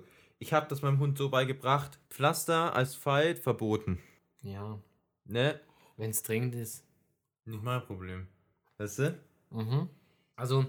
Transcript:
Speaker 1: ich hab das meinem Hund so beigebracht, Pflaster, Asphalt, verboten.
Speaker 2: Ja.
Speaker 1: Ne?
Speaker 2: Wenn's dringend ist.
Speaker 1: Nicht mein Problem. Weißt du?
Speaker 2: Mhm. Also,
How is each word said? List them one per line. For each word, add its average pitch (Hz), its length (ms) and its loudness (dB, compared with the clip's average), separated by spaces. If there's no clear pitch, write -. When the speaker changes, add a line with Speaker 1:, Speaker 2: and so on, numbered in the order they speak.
Speaker 1:
ich - 160 -4
hab 151 160 2
das 139 140 -6
meinem 139 160 4
Hund 143 180 2
so 139 120 -2
beigebracht, 135 680 2
Pflaster, 165 640 2
Asphalt, 143 640 2
verboten. 107 580 0
Speaker 2:
Ja. 104 360 -8
Speaker 1:
Ne? 120 340 2
Speaker 2:
Wenn's 110 240 -2
dringend 120 320 -2
ist. 117 320 -8
Speaker 1:
Nicht 110 180 -10
mein 123 180 0
Problem. 92 460 -10
Weißt 104 220 -6
du? 147 200 0
Speaker 2:
Mhm. 120 400 -2
Also, 131 340 2